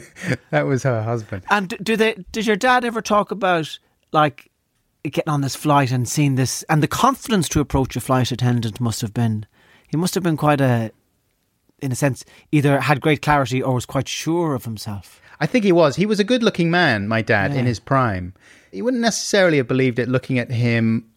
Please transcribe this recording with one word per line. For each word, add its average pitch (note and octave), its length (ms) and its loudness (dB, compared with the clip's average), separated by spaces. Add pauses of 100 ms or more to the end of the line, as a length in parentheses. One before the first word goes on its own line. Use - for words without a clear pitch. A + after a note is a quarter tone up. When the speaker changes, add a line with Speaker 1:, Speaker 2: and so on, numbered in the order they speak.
(200)
Speaker 1:
<laughs> - 320 -6
That D3 140 0
was C#3 180 0
her A#2 200 0
husband. A2 460 -6
Speaker 2:
And G3+ 200 0
d-, A3+ 140 -8
do G#3+ 120 0
they? A3 200 2 (160)
Did A3 160 -2
your G#3+ 80 4
dad B3 300 2
ever A3+ 160 -4
talk G#3 280 0
about, F3+ 480 -2 (340)
like, D3+ 380 0 (540)
getting D#3+ 280 -4
on C#3+ 100 0
this C3+ 140 -4
flight C#3+ 360 2
and B2+ 160 -2
seeing C#3+ 280 0
this, B2+ 340 -2
and D#3 120 2
the D#3 60 2
confidence A#3 640 0
to - 100 0
approach C3+ 360 -2
a C3 40 -6
flight B2+ 320 0
attendant A#2+ 480 -2
must A#2 220 -4
have G#2+ 120 -6
been, A2 320 -2 (420)
he D3 100 -4
must E3+ 180 -2
have F3+ 80 -2
been E3 140 0
quite D3 240 2
a, A#2 300 0 (880)
in C3+ 120 -6
a B2 40 -4
sense, C#3 300 -2 (260)
either C#3+ 280 4
had B2+ 220 0
great D#3 200 0
clarity C3 400 0
or B2+ 120 0
was B2 120 -2
quite C3 220 -4
sure D#3+ 480 -2
of A2+ 100 -8
himself. G#2 560 -12 (180)
Speaker 1:
I D3 60 -4
think A3+ 180 0
he G3 80 4
was. E3 240 4
He F3 100 0
was G#3+ 140 0
a G#3 60 4
good-looking G#3+ 440 0
man, C#3+ 380 2
my A2+ 140 0
dad, G2+ 300 2
in G2 80 -2
Speaker 2:
Yeah. B2 40 0
Speaker 1:
his A#2+ 160 0
prime. G2+ 540 -2 (380)
You F#3+ 120 -10
wouldn't A#3+ 180 0
necessarily G3 560 2
have B2+ 100 0
believed C3 320 2
it A#2+ 100 0
looking B2+ 280 0
at A#2+ 140 -4
him A2+ 540 2 (120)